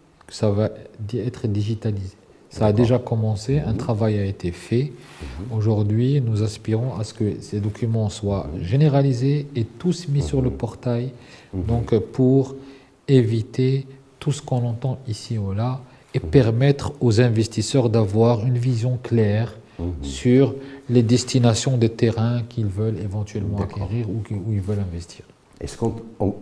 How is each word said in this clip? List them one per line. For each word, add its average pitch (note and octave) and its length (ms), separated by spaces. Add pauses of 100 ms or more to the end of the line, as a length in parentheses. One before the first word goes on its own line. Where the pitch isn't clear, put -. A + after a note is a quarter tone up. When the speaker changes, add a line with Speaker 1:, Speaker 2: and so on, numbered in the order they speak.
(260)
Speaker 1:
que - 60
ça - 180
va G#2+ 180 (300)
di-, A2 200
être A#2+ 280
digitalisé. G#2 680 (360)
Ça - 140
a G#2 60
Speaker 2:
D'accord. A#2 140
Speaker 1:
déjà A#2+ 140
commencé, A2 600
un A2+ 140
Speaker 2:
Mhm. - 40
Speaker 1:
travail G#2+ 420
a G2 60
été F#2 260
fait. C3 400 (300)
Speaker 2:
Mhm. G#2+ 360
Speaker 1:
Aujourd'hui, A2 640
nous A2 200
aspirons A2 580
à A2 40
ce - 100
que G#2 280
ces - 180
documents G#2+ 500
soient G2+ 460
Speaker 2:
Mhm. F#2 80
Speaker 1:
généralisés C#3 920
et A2+ 100
tous - 420
mis C#3 160
sur C3 180
le B2+ 80
Speaker 2:
Mhm. - 80
Speaker 1:
portail, A#2+ 540 (420)
Speaker 2:
Mhm. F#2 120
Speaker 1:
donc, A#2 300 (160)
pour C3 440 (520)
éviter B2+ 800 (340)
tout D3 120
ce - 100
qu'on B2 240
entend A#2+ 320 (100)
ici A2+ 300
ou G2 160
là B2+ 280 (340)
et B2+ 40
Speaker 2:
Mhm. D#2+ 100
Speaker 1:
permettre C3+ 720
aux A#2 200
investisseurs A#2 680
d'avoir A2 580
une B2 100
vision B2 440
claire A2 540 (220)
Speaker 2:
Mhm. E2 80 (160)
Speaker 1:
sur A#2+ 540 (340)
les A#2+ 140
destinations A#2+ 720
des A2+ 120
terrains A#2 600
qu'ils A2+ 160
veulent G#2+ 340
éventuellement G2+ 600
Speaker 2:
D'accord. G2 240
Speaker 1:
acquérir A2 260
ou A2 180
qui, A2+ 60
où G#2 180
ils G2+ 100
veulent G2+ 180
investir. E2+ 440 (380)
Speaker 2:
Est-ce - 160
qu'on, A2+ 160 (260)
on, G2 220